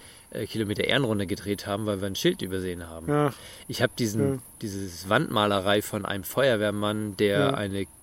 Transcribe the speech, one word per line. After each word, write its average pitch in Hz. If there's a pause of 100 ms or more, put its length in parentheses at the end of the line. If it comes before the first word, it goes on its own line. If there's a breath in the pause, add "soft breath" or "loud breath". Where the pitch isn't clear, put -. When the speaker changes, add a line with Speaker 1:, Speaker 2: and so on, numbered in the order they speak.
(300 loud breath)
Speaker 1:
äh, 117
Kilometer 104
Ehrenrunde 110
gedreht 101
haben, 104
weil 101
wir 98
ein 95
Schild 180
übersehen 92
haben. 82
Speaker 2:
Ja. 147 (360 loud breath)
Speaker 1:
Ich 120
hab 120
diesen, 110 (140)
Speaker 2:
Ja. 131 (240)
Speaker 1:
dieses 95
Wandmalerei 104
von 101
einem 98
Feuerwehrmann, 104
der 101
Speaker 2:
Ja. 101
Speaker 1:
eine 98 (160)